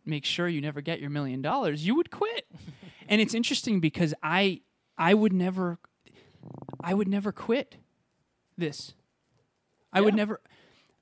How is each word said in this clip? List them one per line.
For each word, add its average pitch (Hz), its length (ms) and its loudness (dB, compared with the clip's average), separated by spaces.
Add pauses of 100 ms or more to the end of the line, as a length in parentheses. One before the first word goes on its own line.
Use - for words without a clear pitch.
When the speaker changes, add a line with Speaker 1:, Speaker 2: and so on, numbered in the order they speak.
Speaker 1:
makes 147 240 -4
sure 175 220 -2
you 165 100 -2
never 143 220 -6
get 160 180 -4
your 143 120 -6
million 135 300 -4
dollars. 151 460 -2
You 226 80 4
would 339 160 0
quit." 440 400 -4
<laughs> - 560 -20
And 214 140 4
it's 208 140 0
interesting 233 440 0
because 160 420 2
I, 180 380 2 (380)
I 170 160 6
would 214 180 4
never, 185 460 0 (1080)
I 180 100 -2
would 202 140 2
never 202 240 -2
quit - 460 -2 (800)
this. 156 360 -6 (1000)
I 190 80 6
would 208 140 6
Speaker 2:
Yeah. - 20 2
Speaker 1:
never, 208 240 -2 (600)